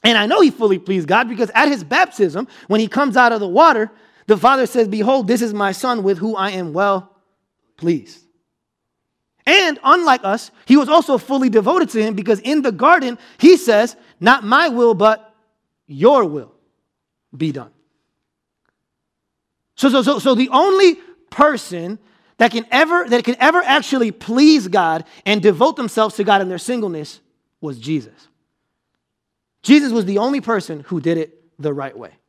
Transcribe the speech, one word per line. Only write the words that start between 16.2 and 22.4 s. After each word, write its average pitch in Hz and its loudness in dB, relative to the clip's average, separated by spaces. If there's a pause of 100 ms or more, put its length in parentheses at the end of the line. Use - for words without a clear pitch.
will 143 -10 (840)
be 151 -6
done." 127 -14 (2000)
So, 269 0
so, 262 2
so, 262 0
so 269 0
the 254 -2
only 370 2 (340)
person 214 -2 (380)
that 226 2